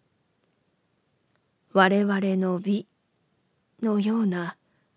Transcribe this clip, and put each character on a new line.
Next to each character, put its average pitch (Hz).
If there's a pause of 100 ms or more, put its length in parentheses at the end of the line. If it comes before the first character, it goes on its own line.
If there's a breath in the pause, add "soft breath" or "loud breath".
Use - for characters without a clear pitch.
(1700)
我 196
々 202 (140)
の 185
美 202 (920)
の 214
よ 214
う 226
な 175 (400)